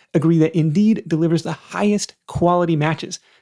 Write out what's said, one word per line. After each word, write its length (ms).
agree 240
that 180
Indeed 500
delivers 360
the 100
highest 640
quality 500
matches 420